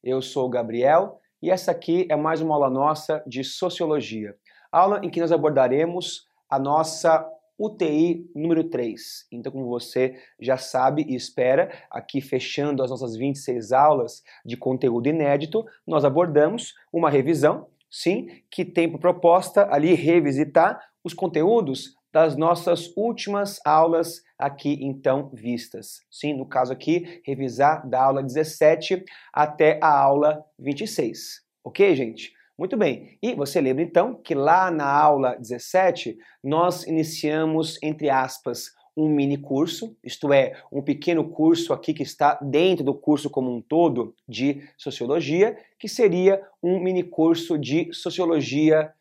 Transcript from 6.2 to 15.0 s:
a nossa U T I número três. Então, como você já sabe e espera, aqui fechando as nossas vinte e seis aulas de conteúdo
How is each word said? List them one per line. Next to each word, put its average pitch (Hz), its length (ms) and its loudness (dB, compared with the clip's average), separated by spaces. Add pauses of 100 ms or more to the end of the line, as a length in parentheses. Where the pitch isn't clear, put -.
a 139 80 0
nossa 156 680 0 (320)
U 214 140 -4
T 202 180 -4
I 170 460 0
número 160 300 0
três. 120 680 -8
Então, 120 220 -10
como 135 160 -8
você 127 520 -2 (200)
já 127 160 0
sabe 135 520 -2
e 131 60 -4
espera, 131 560 0 (220)
aqui 117 280 -8
fechando 135 600 -4
as 127 80 -4
nossas 123 240 -8
vinte 135 220 -4
e - 20 -16
seis 117 320 -6
aulas 139 540 2 (200)
de 117 120 -10
conteúdo 123 520 0